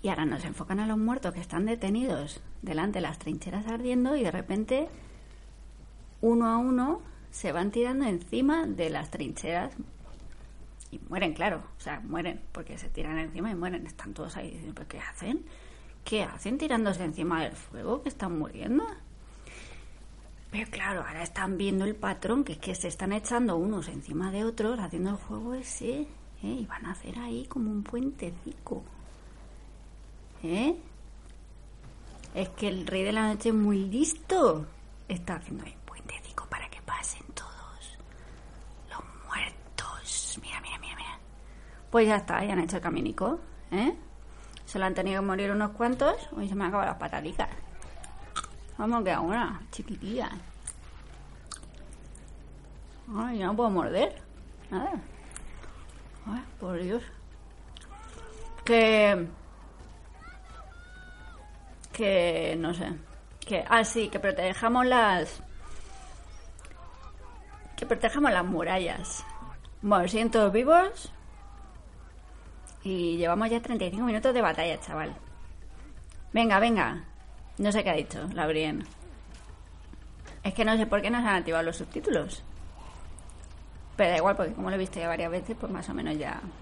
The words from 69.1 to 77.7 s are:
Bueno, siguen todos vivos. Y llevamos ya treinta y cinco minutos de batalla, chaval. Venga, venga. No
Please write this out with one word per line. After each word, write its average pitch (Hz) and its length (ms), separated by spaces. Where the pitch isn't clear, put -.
Bueno, 196 260
siguen 220 240
todos 214 220
vivos. 320 580
Y 175 320
llevamos 175 340
ya 233 100
treinta 226 260
y 170 40
cinco 208 140
minutos 240 280
de 247 80
batalla, 160 400
chaval. 151 360
Venga, 220 280
venga. 170 440
No 202 140